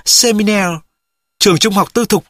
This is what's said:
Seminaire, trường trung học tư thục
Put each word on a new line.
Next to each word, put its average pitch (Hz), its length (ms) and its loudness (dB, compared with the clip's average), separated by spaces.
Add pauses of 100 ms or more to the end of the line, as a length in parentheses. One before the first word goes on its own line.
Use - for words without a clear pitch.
Seminaire, 208 720 0 (640)
trường 180 200 2
trung 214 160 0
học 190 200 0
tư 233 100 0
thục 202 260 -2